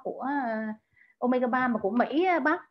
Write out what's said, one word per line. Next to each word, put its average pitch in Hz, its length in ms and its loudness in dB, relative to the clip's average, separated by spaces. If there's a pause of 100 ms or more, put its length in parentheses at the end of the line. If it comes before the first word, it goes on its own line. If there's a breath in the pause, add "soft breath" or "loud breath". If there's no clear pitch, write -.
của, - 180 -8
à, 240 460 -4 (520 soft breath)
omega 254 280 2
ba 247 200 2
mà 226 120 0
của 190 120 -2
Mỹ 240 340 2
á, 349 140 2
bác. 302 320 0